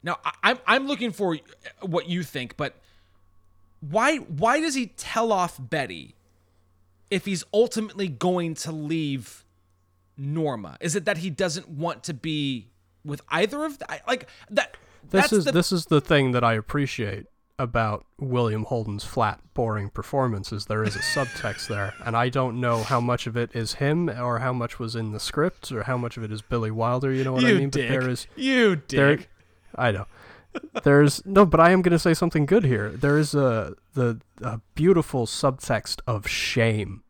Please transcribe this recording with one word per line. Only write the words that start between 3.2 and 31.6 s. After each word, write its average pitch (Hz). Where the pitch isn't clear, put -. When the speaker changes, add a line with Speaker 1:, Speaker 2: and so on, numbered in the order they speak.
Speaker 1:
why, 226
why 226
does 311
he 240
tell -
off 180
Betty 113
if 190
he's 190
ultimately 214
going 170
to 165
leave 151
Norma? 139
Is 165
it 175
that 196
he 180
doesn't 175
want 147
to 170
be 139
with 147
either 208
of 294
the, -
I, 151
like, 247
that, -
Speaker 2:
This 190
Speaker 1:
that's 196
Speaker 2:
is, 185
Speaker 1:
the 143
Speaker 2:
this 170
is 170
the 147
thing 135
that 123
I 113
appreciate 107
about 117
William 117
Holden's 107
flat, 110
boring 107
performance, 113
is 101
there 107
is 101
a 101
subtext -
there, 101
and 117
I 123
don't 123
know 117
how 120
much 120
of 117
it 120
is 113
him 156
or 120
how 127
much 120
was 117
in 110
the 107
script -
or 110
how 127
much 120
of 113
it 107
is 107
Billy 113
Wilder, 123
you 131
know 131
what 127
I -
Speaker 1:
You 196
Speaker 2:
mean? 139
Speaker 1:
dick. 131
Speaker 2:
But 131
there 127
is -
Speaker 1:
You 240
Speaker 2:
there 139
Speaker 1:
dick. -
Speaker 2:
I 120
know. 98
There's, 143
no, 196
but 160
I 170